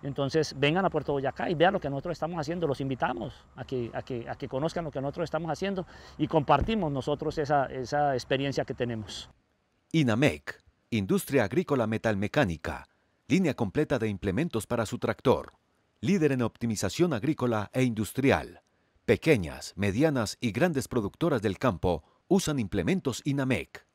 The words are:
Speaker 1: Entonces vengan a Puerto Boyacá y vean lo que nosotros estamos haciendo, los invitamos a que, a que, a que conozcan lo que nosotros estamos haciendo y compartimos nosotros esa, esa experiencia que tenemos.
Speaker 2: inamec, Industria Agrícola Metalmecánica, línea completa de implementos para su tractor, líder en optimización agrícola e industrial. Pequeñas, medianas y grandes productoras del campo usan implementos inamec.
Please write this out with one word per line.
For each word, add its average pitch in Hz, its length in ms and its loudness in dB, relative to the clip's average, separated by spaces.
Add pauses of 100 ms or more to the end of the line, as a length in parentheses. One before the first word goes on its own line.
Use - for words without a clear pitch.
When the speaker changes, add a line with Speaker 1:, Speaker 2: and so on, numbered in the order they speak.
Speaker 1:
Entonces 143 560 -2
vengan 151 260 2
a 170 60 2
Puerto 151 240 -2
Boyacá 135 340 -2
y 185 60 0
vean 165 180 4
lo 196 80 -2
que 147 80 -6
nosotros 139 240 -6
estamos 165 260 -6
haciendo, 165 280 -2
los 139 160 0
invitamos 135 500 -4 (240)
a 127 80 -10
que, 120 300 -4
a 123 80 -6
que, 123 260 -8
a 127 60 -8
que 139 120 -10
conozcan 156 380 -4
lo 151 60 -8
que 143 100 -6
nosotros 143 240 -4
estamos 160 260 -4
haciendo 185 360 -4 (320)
y 151 100 0
compartimos 160 640 4
nosotros 147 460 -2
esa, 143 260 2
esa 139 480 0
experiencia 135 540 -2
que 131 80 -6
tenemos. 117 560 -6 (600)
Speaker 2:
inamec, 120 720 2 (280)
Industria 123 540 2
Agrícola 131 420 0
Metalmecánica, 101 1000 0 (380)
línea 160 280 2
completa 131 440 -2
de 113 100 0
implementos 104 580 -2
para 117 180 0
su 107 140 -6
tractor, 110 560 0 (480)
líder 165 300 4
en 127 100 0
optimización 117 720 -2
agrícola 117 580 -2
e 131 120 2
industrial. 110 760 0 (460)
Pequeñas, 98 680 2
medianas 113 680 0
y 117 120 0
grandes 139 340 0
productoras 123 560 -2
del 98 160 0
campo 90 460 0 (240)
usan 156 320 2
implementos 101 640 0
inamec. 131 600 0 (100)